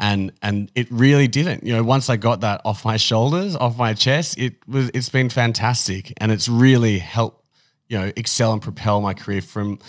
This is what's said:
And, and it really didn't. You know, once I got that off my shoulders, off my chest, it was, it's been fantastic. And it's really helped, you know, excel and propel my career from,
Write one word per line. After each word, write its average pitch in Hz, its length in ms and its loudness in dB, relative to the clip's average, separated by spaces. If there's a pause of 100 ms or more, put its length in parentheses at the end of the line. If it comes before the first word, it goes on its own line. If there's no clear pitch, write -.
And, 98 400 -2
and 101 340 -4
it 120 160 -2
really 139 380 4
didn't. 143 380 -2
You 120 80 0
know, 113 100 2
once 127 240 2
I 123 80 2
got 110 240 0
that 104 240 -2
off 104 180 -4
my 110 140 0
shoulders, 147 580 0
off 120 220 -2
my 117 160 0
chest, 139 460 0
it 123 160 -4 (120)
was, 135 280 0
it's 127 160 -4
been 131 180 2
fantastic. 113 880 -2
And 110 160 0
it's 101 160 -2
really 120 500 6
helped, 110 460 -4 (460)
you 113 80 -4
know, 95 180 -4
excel 113 380 0
and 104 80 -6
propel 104 400 -2
my 98 100 -2
career 98 300 -6
from, 104 460 -6